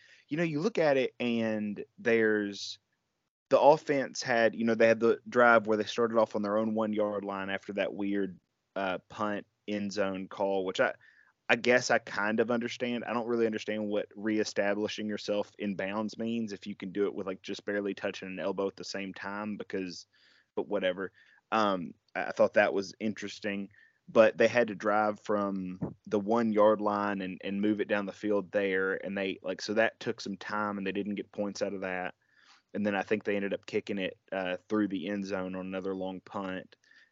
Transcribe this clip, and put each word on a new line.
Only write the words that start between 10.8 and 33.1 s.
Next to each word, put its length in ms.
I, 120
I 80
guess 340
I 80
kind 400
of 140
understand. 520
I 80
don't 140
really 200
understand 420
what 260
reestablishing 920
yourself 500
in 160
bounds 440
means 340
if 140
you 100
can 160
do 140
it 80
with, 120
like, 160
just 220
barely 300
touching 340
an 100
elbow 300
at 80
the 80
same 280
time, 440
because, 500
but 140
whatever. 420
Um, 440
I, 100
I 60
thought 240
that 200
was 260
interesting, 680
but 260
they 100
had 200
to 80
drive 440
from 600
the 140
one-yard 600
line 420
and, 200
and 180
move 200
it 80
down 180
the 60
field 400
there, 520
and 140
they, 240
like, 180
so 140
that 240
took 220
some 160
time, 420
and 80
they 60
didn't 240
get 160
points 300
out 120
of 60
that. 340
And 120
then 80
I 80
think 220